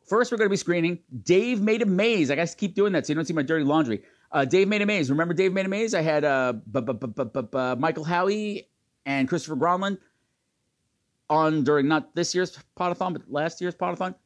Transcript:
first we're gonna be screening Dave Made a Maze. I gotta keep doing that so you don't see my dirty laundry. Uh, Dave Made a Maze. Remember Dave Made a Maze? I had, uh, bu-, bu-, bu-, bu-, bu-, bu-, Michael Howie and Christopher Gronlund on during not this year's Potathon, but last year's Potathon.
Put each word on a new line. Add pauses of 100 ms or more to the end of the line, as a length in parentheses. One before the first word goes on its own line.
first
we're
gonna
be
screening (220)
Dave
Made
a
Maze.
I
gotta
keep
doing
that
so
you
don't
see
my
dirty
laundry. (300)
Uh,
Dave
Made
a
Maze.
Remember
Dave
Made
a
Maze?
I
had,
uh, (120)
bu-,
bu-,
bu-,
bu-,
bu-,
bu-,
Michael
Howie (380)
and
Christopher
Gronlund (1300)
on
during
not
this
year's (180)
Potathon,
but
last
year's
Potathon. (120)